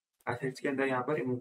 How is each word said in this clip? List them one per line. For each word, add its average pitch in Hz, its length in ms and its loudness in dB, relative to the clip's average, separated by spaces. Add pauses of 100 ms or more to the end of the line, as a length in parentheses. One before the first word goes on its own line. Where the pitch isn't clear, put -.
(280)
Assets 127 320 -2
के - 100 -2
अंदर 135 180 2
यहाँ 127 160 2
पर 151 160 0
इम-, 123 220 0